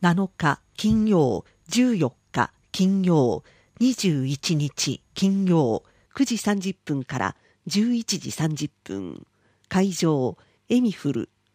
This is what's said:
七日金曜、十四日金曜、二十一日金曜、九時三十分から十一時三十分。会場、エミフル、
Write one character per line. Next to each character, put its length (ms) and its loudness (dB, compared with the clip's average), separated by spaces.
七 360 2
日 240 0
金 300 0
曜、 380 2
十 260 2
四 200 0
日 200 -2
金 300 2
曜、 420 2
二 140 2
十 320 0
一 300 -2
日 460 -4
金 300 0
曜、 400 2
九 100 0
時 140 -2
三 220 -2
十 140 -6
分 200 -4
か 140 -8
ら 180 -2
十 280 0
一 240 -4
時 120 -10
三 260 -2
十 140 -6
分。 440 -10
会 220 2
場、 480 0
エ 120 4
ミ 100 2
フ 220 -6
ル、 160 -4